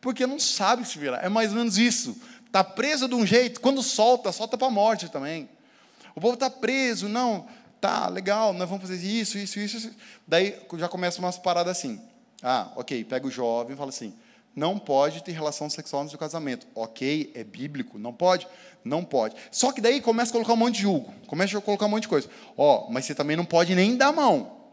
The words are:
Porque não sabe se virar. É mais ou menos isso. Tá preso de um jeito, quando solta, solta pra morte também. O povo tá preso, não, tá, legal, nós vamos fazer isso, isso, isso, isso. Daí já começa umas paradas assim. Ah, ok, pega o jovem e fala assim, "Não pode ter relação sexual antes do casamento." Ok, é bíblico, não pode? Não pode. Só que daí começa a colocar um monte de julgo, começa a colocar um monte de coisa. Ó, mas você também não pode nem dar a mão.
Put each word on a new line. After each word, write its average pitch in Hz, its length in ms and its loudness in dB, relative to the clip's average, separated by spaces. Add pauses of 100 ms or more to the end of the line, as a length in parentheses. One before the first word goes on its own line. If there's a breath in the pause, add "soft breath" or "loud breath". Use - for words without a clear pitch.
Porque 254 260 -2
não 277 120 -4
sabe 233 480 2
se - 100 -10
virar. 139 220 -4
É 185 100 -4
mais 220 220 2
ou 208 60 -2
menos 233 200 0
isso. 220 400 2 (340 loud breath)
Tá 190 140 4
preso 262 440 -2
de 247 60 -2
um 226 120 2
jeito, 240 340 4
quando 269 220 2
solta, 233 500 4
solta 220 240 -6
pra 254 140 2
morte 208 380 2
também. 151 400 -8 (640 loud breath)
O 147 60 -10
povo 240 160 2
tá 254 120 0
preso, 247 600 -2
não, 220 380 -2 (340 loud breath)
tá, - 280 0
legal, 196 440 0
nós 180 160 -4
vamos 185 200 -8
fazer 180 180 -6
isso, 208 320 -2
isso, 202 220 -8
isso, 208 160 -6
isso. 220 140 -10 (360 loud breath)
Daí 185 320 2 (180)
já 170 120 -4
começa 180 320 -4
umas 180 180 -4
paradas 175 380 0
assim. 117 240 -8 (420)
Ah, 123 340 -2
ok, 127 280 -6
pega 131 220 -6
o 131 40 -4
jovem 120 440 -4
e - 20 -14
fala 139 140 -10
assim, 110 240 -12 (420 soft breath)
"Não 175 220 -2
pode 151 440 0
ter 180 100 -10
relação 151 360 -6
sexual 147 340 -6
antes 147 100 -10
do 147 60 -18
casamento." 151 560 -8
Ok, 135 600 -4
é 117 100 -10
bíblico, 131 540 -12
não 117 140 -10
pode? 180 360 2 (360 loud breath)
Não 151 200 -4
pode. 110 320 -2 (140 loud breath)
Só 254 200 2
que 262 100 -8
daí 240 200 4
começa 233 300 2
a - 20 -12
colocar 233 220 2
um - 20 4
monte 226 200 2
de 196 60 -2
julgo, 185 300 0 (140)
começa 190 320 0
a - 20 -2
colocar 202 260 0
um 208 40 2
monte 220 120 0
de 220 60 -10
coisa. 143 200 2 (280 loud breath)
Ó, 139 340 6
mas 127 140 -2
você 147 100 -6
também 151 220 0
não 175 80 0
pode 170 300 4
nem 202 220 6
dar 269 120 6
a 302 40 4
mão. 247 460 2 (140)